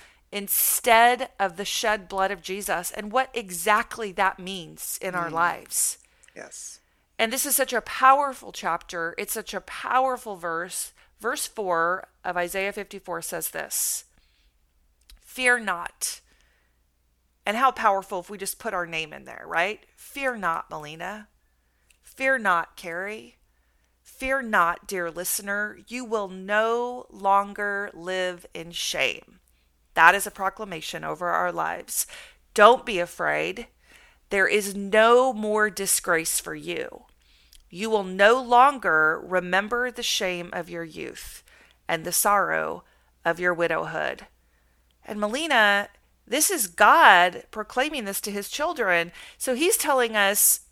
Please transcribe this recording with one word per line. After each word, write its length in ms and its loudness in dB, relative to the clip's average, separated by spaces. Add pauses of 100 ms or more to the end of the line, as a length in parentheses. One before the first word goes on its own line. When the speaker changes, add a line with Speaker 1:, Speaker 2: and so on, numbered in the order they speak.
(320)
Speaker 1:
instead 1000 4 (100)
of 160 -2
the 100 -8
shed 440 -2
blood 220 0
of 100 -10
Jesus 500 -6
and 200 -10
what 240 0
exactly 760 -2
that 280 0
means 640 -10
in 100 -6
our 160 -4
Speaker 2:
Mm. 40 -8
Speaker 1:
lives. 640 -2 (380)
Speaker 2:
Yes. 440 -18 (380)
Speaker 1:
And 140 0
this 140 -4
is 100 -2
such 180 0
a 80 0
powerful 720 2
chapter. 640 -6
It's 160 -6
such 200 -8
a 80 -6
powerful 760 -2
verse. 580 -6 (260)
Verse 280 -4
four 600 -2 (160)
of 140 -4
Isaiah 360 -2
fifty-four 480 -10
says 280 -6
this, 560 -6 (1160)
"Fear 380 0
not." 640 -6 (1200)
And 120 -2
how 140 4
powerful 480 0
if 100 -12
we 80 -12
just 220 -8
put 140 -8
our 120 -4
name 280 -8
in 120 -18
there, 220 -16
right? 380 -2 (100)
"Fear 420 -6
not, 320 -4
Melina. 580 -12 (760)
Fear 380 -2
not, 360 0
Carrie. 640 -12 (640)
Fear 400 -4
not, 420 2
dear 240 -6
listener. 800 -6
You 180 -8
will 220 -4
no 840 -2
longer 840 0
live 600 -6
in 180 -12
shame." 680 -4 (540)
That 220 8
is 120 -2
a 40 -12
proclamation 720 -8
over 260 -6
our 220 0
lives. 540 -6 (480)
Don't 320 8
be 140 -2
afraid. 680 -4 (640)
There 180 2
is 280 0
no 580 4
more 360 0
disgrace 680 -2
for 140 -8
you. 520 -10 (640)
You 200 -6
will 140 0
no 380 4
longer 800 4
remember 640 0
the 140 -10
shame 500 -2
of 160 -6
your 140 -8
youth 600 -14 (440)
and 180 -4
the 60 -8
sorrow 720 0 (420)
of 140 0
your 140 2
widowhood. 720 -2 (800)
And 140 -10
Melina, 680 2 (380)
this 240 0
is 160 -2
God 840 8
proclaiming 540 -4
this 160 -6
to 100 -8
his 180 -8
children. 640 -2 (260)
So 180 -2
he's 220 2
telling 380 2
us, 460 2 (100)